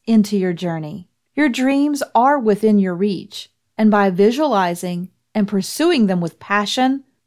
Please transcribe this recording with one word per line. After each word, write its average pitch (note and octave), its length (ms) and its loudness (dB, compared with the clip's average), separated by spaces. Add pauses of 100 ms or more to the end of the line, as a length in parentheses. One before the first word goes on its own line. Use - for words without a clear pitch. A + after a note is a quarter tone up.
into G#3 300 2
your F#3 160 0
journey. E3 560 -8 (260)
Your D4 140 0
dreams C#4 540 0 (120)
are C4+ 240 2
within G#3+ 400 2
your F#3 160 0
reach, - 560 -6 (260)
and A3 140 4
by G3+ 200 4
visualizing F#3 1000 0 (240)
and G3+ 140 0
pursuing B3 580 0
them F#3 140 0
with E3+ 180 -6
passion, B3+ 640 -2 (240)